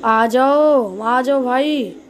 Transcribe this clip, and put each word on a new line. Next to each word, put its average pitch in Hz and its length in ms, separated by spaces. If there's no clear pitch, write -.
आ 226 220
जाओ, 262 720
आ 240 220
जाओ 269 220
भाई। 254 520